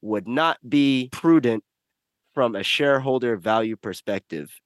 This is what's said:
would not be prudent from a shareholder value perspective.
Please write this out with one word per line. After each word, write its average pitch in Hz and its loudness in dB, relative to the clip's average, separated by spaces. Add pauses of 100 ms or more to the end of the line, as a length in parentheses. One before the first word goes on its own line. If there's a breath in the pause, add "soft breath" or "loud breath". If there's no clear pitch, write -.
would 104 -4
not 156 -2 (100)
be 135 2
prudent 123 2 (720)
from 120 0
a 98 -6
shareholder 131 0
value 110 0
perspective. 92 -8